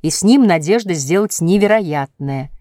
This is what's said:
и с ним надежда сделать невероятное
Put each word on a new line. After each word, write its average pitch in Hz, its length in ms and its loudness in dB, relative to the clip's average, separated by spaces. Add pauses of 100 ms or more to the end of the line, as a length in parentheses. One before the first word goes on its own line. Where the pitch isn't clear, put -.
и 175 80 -2
с - 140 -4
ним 247 220 6
надежда 185 480 0
сделать 165 460 -2
невероятное 156 1080 -2 (100)